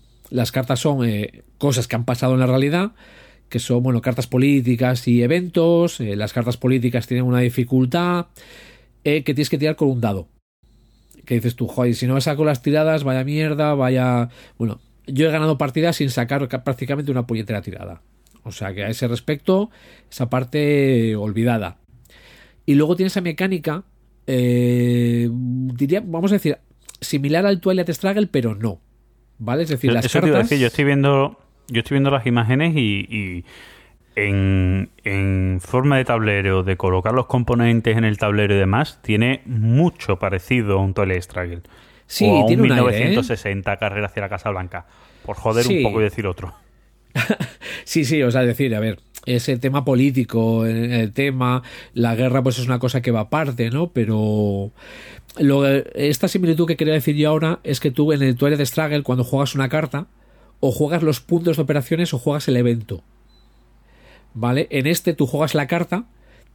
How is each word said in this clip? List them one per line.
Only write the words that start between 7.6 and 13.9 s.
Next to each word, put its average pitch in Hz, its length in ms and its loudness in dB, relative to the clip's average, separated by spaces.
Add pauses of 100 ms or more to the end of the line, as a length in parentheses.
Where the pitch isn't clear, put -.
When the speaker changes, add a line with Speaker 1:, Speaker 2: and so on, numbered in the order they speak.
Speaker 1:
eh, 147 180 2
que 147 100 -2
tienes 143 160 -2
que 160 80 0
tirar 151 200 -2
con 147 120 2
un 123 120 -2
dado. 98 260 -4 (960)
Que 123 120 -2
dices 117 200 -2
tú, 120 120 -4
"Joder, 123 280 0
si 127 100 -4
no 127 100 0
me 135 60 0
saco 151 220 -2
las 147 180 0
tiradas, 156 440 0
vaya 131 180 -2
mierda, 151 520 -2
vaya". 127 520 0 (300)